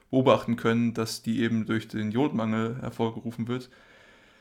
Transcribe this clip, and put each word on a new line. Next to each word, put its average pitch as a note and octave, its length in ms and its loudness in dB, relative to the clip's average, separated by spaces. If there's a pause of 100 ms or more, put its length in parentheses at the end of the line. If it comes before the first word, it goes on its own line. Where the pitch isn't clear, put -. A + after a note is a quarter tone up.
(120)
beobachten B2+ 440 4
können, A#2 380 2
dass A2+ 300 -4
die A2+ 180 0
eben A2+ 240 0
durch A2 220 -2
den G#2+ 240 -4
Jodmangel A2+ 720 0
hervorgerufen A#2 640 -4
wird, B2+ 220 -6 (720)